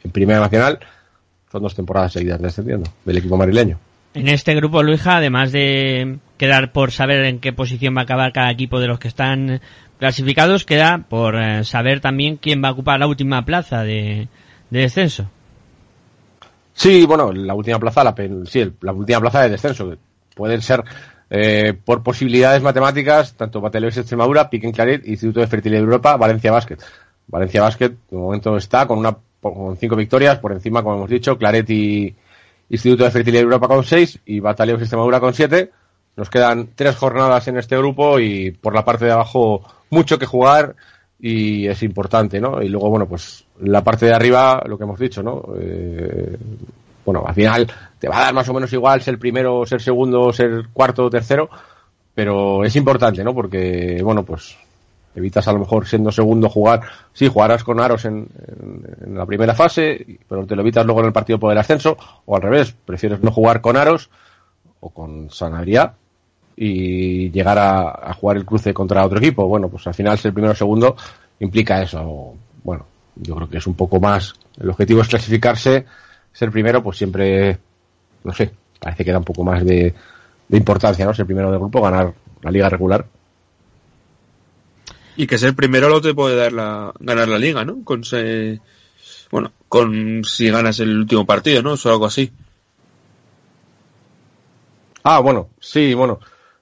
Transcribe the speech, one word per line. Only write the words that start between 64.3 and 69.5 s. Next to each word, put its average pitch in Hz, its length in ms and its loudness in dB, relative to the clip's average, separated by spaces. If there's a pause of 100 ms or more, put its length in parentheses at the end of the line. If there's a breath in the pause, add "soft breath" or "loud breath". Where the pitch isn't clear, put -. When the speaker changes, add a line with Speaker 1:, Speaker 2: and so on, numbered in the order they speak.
Speaker 1:
o 82 100 -18
con 78 400 -16
San 82 220 -8
Adrià 98 400 2 (640)
y 92 760 -2
llegar 95 280 2
a, 95 320 2
a 65 240 -12
jugar 101 220 0
el 98 80 -6
cruce 104 280 -2
contra 95 320 2
otro 98 140 0
equipo. 113 280 2
Bueno, 98 220 0